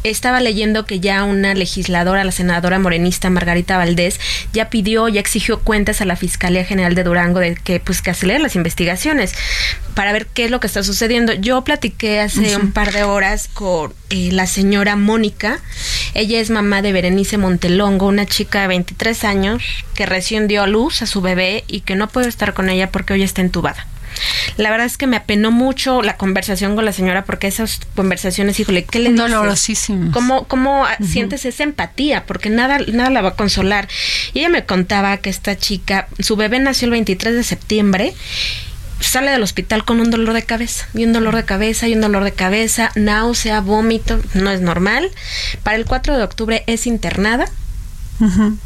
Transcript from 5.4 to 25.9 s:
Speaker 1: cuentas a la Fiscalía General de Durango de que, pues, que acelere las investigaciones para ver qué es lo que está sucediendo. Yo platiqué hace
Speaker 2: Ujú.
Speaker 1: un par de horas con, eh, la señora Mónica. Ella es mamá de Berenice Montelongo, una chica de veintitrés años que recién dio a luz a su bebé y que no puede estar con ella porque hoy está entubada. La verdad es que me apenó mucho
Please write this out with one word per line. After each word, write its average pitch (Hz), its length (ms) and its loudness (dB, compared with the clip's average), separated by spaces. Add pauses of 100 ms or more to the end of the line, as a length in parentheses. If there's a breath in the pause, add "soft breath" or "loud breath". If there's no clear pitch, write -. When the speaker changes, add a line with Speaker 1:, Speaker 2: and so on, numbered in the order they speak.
Speaker 1:
cuentas 208 400 2
a 208 40 0
la 175 120 0
Fiscalía 180 480 0
General 185 280 2
de 180 120 2
Durango 175 340 2
de 170 160 2
que, 175 240 -2
pues, - 220 -2
que - 100 -2
acelere 190 280 2
las 311 180 0
investigaciones 180 760 0 (600 loud breath)
para 202 160 0
ver 214 160 -2
qué - 180 -4
es 226 60 0
lo 247 80 0
que 226 80 -2
está 202 160 -2
sucediendo. 226 500 2
Yo 254 300 0
platiqué 233 560 0
hace 208 220 0 (140)
Speaker 2:
Ujú. 202 100 0
Speaker 1:
un 196 60 2
par 208 220 0
de 208 100 2
horas 202 500 0
con, 175 400 -2 (160)
eh, 180 220 0
la 185 160 2
señora 202 480 2
Mónica. 214 640 0 (540 loud breath)
Ella 220 260 0
es 220 100 -2
mamá 202 320 2
de 202 100 0
Berenice 190 460 2
Montelongo, 190 680 2
una 202 180 2
chica 202 360 -2
de 196 60 0
veintitrés 185 560 -2
años 202 400 0 (320)
que 208 100 -2
recién 190 420 0
dio 202 160 2
a 196 40 2
luz 226 340 2
a 233 60 -2
su 202 140 -2
bebé 185 460 0
y 202 140 -8
que 190 140 -4
no 208 140 0
puede 247 180 0
estar 214 260 -2
con 190 160 0
ella 185 220 0
porque 190 220 -2
hoy 196 100 2
está 190 180 -2
entubada. 175 460 -2 (680 loud breath)
La 214 140 2
verdad 226 160 0
es 240 100 -6
que 285 80 -2
me 247 120 2
apenó 214 340 2
mucho 254 500 2